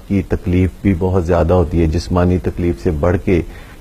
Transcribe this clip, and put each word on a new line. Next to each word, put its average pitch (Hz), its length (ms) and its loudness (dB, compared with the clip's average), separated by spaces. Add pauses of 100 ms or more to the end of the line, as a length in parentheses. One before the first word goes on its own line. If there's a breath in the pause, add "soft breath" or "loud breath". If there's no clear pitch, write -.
की 98 140 0
तकलीफ 90 500 0 (120)
भी 98 100 4
बहुत 92 300 0
ज़्यादा 85 320 2
होती 85 240 2
है। 82 80 4
जिस्मानी 90 500 0
तकलीफ 87 460 -4
से 92 80 0
बढ़ 85 260 0
के 87 260 0 (380 loud breath)